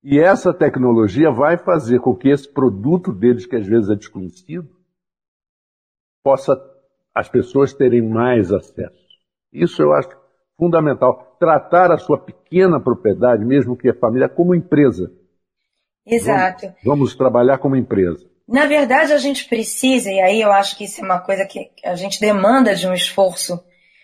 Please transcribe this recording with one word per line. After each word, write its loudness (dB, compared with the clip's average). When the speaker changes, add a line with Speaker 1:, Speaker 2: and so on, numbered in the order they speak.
Speaker 1:
E 2
essa 4
tecnologia 2
vai 0
fazer 0
com 0
que -4
esse -2
produto -2
deles, 0
que -8
às -4
vezes 0
é 0
desconhecido, -16
possa 2
as -4
pessoas 0
terem 2
mais 0
acesso. -6
Isso -4
eu 2
acho -2
fundamental. -2
Tratar 2
a 2
sua -2
pequena 0
propriedade, 0
mesmo 0
que 0
a 0
família, 0
como 0
empresa. 0
Speaker 2:
Exato. -2
Speaker 1:
Vamos, -18
vamos 0
trabalhar 2
como -2
empresa. -2
Speaker 2:
Na 0
verdade, 0
a 2
gente -4
precisa, -2
e -2
aí 2
eu 2
acho 0
que -14
isso -14
é -12
uma -2
coisa -4
que -16
a -4
gente -10
demanda 2
de -6
um -2
esforço, -4